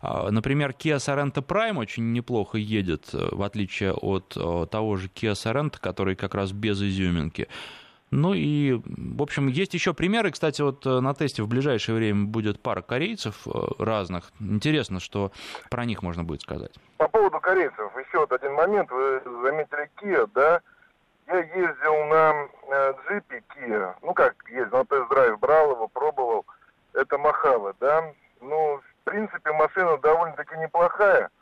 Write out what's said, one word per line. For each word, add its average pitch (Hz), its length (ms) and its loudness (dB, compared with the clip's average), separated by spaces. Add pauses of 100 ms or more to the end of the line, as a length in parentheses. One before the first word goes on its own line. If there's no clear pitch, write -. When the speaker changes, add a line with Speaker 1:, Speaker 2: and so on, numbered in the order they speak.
Speaker 1:
А, - 300 -2
например, 135 400 0
Kia 151 260 -2
Sorento 139 480 -2
Prime 208 320 0
очень 113 340 -4
неплохо 117 460 -2
едет, 104 560 0
э, 50 180 -2
в - 100 -6
отличие 101 520 -2
от, - 420 -4
э, 85 340 -2
того 107 280 -2
же 92 100 -6
Kia 110 240 -2
Sorento, 127 480 -2
который 95 360 -2
как 98 200 -6
раз 98 160 -2
без 101 300 -2
изюминки. 92 680 0 (640)
Ну 156 220 2
и, 147 520 0
в 120 360 -8
общем, 139 260 -2
есть 156 260 0
ещё 180 200 0
примеры. 196 380 0
Кстати, 151 300 -2
вот, 139 240 -2
э, 131 140 2
на 135 140 0
тесте 139 300 -2
в 104 40 -4
ближайшее 120 480 0
время 104 300 2
будет 107 360 -2
пара 98 200 -4
корейцев, 135 680 -6
э, - 120 -4 (200)
разных. 95 600 -4
Интересно, 104 600 0
что 98 320 -4 (380)
про 120 160 -4
них 110 180 -4
можно 85 200 -4
будет 80 180 -6
сказать. - 340 -10 (220)
Speaker 2:
По 156 100 2
поводу 190 320 2
корейцев, 160 520 0 (160)
ещё 175 120 0
вот 151 120 2
один 139 220 -2
момент. 180 380 2
Вы 131 300 0 (220)
заметили 147 460 -2 (120)
Kia, 156 320 0
да? 156 280 4 (680)
Я 185 120 0
ездил 156 680 0
на, 156 420 4 (240)
э, 135 220 2 (160)
джипе 185 400 -6
Kia. 107 540 -4
Ну, 170 100 -4
как 139 220 4 (140)
ездил, 120 280 -2
на 131 80 4
тест-драйв 131 540 2
брал 151 320 4
его, 113 160 -2
пробовал. 127 580 -2 (480)
Это - 240 0
Мохаве, 139 600 2
да? 151 340 2 (280)
Ну, 147 360 -2
в - 260 -20
принципе, 196 480 -4
машина 156 460 2
довольно-таки 156 600 2
неплохая. 170 720 4 (120)